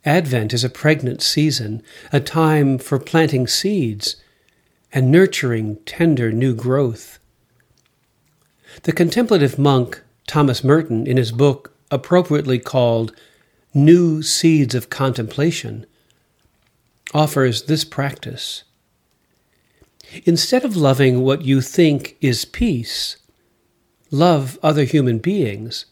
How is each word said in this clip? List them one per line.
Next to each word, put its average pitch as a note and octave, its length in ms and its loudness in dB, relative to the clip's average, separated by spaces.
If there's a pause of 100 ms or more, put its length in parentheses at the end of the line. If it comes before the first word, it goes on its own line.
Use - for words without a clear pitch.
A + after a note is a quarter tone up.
Advent B2+ 480 0
is A#2+ 120 -2
a B2 40 -4
pregnant C#3+ 520 -2
season, A#2 600 -2 (300)
a C#3+ 80 2
time D3+ 580 2
for C3 220 -4
planting C3+ 480 0
seeds C3+ 720 -4 (720)
and C3 180 2
nurturing A#2+ 760 0
tender C3+ 440 0
new A#2+ 240 0
growth. B2 680 -4 (1600)
The E3 100 -4
contemplative E3+ 680 2
monk C3+ 440 2 (260)
Thomas C#3+ 340 0
Merton, C3+ 460 0
in B2+ 80 0
his A#2 160 0
book C3 420 0 (160)
appropriately D3 680 0
called A#2 560 -2 (580)
New D#3 480 6
Seeds D3+ 540 0
of A#2 140 -6
Contemplation, A#2+ 960 -4 (1300)
offers C#3+ 500 0
this D3+ 220 -2
practice. - 800 -10 (1600)
Instead B3 400 0
of G#3+ 100 -4
loving C3 460 2
what C#3 220 0
you C3+ 180 2
think D3+ 580 0
is B2+ 240 -2
peace, - 720 -4 (960)
love D3 500 2
other D3+ 220 2
human B2+ 360 0
beings A2+ 720 -4